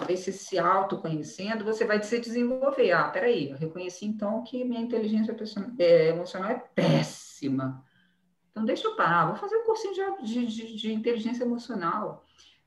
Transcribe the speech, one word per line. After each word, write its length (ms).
vez 160
você 100
se 260
autoconhecendo, 1080
você 180
vai 180
se 200
desenvolver. 720
Ah, 160
peraí, 400
eu 80
reconheci 480
então 380
que 200
minha 160
inteligência 540
perso-, 440
é, 320
emocional 420
é 120
péssima. 1080
Então 120
deixa 240
eu 80
parar, 300
vou 100
fazer 220
um 80
cursinho 280
de, 320
de, 200
de, 320
de 160
inteligência 500
emocional. 800